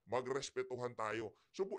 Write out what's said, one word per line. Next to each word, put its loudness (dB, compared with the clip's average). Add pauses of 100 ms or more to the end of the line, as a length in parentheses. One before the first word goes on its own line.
Magrespetuhan 0
tayo. 0 (160)
So, 0 (160)